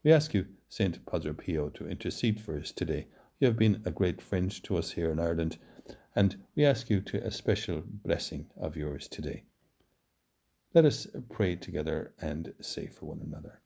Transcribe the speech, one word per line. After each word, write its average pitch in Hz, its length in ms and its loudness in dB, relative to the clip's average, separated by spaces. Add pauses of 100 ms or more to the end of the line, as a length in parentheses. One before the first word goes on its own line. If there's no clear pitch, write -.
We 156 120 8
ask 151 180 4
you, 95 140 2 (240)
Saint 92 340 0
Padre 78 300 -2
Pio, 76 340 -2
to 78 180 -10
intercede 104 540 -2
for 78 180 -6
us 76 140 -8
today. 78 360 -2 (300)
You 135 100 4
have 113 100 2
been 110 260 4
a 90 60 0
great 90 320 0
friend 92 280 0 (120)
to 90 160 0
us - 140 -2
here 82 180 0
in 78 100 -2
Ireland, 82 380 0 (580)
and 98 260 2 (140)
we 147 80 4
ask 135 240 4
you 98 140 4
to - 160 -4
a - 120 -2
special 90 540 -2
blessing 82 640 -4 (100)
of 80 220 -6
yours 73 300 -4
today. 71 360 -8 (1300)
Let 160 140 8
us 117 200 2 (220)
pray 92 280 0
together 78 600 -4
and 80 440 -6
say - 240 -8
for - 200 -14
one - 140 -8
another. 78 440 -12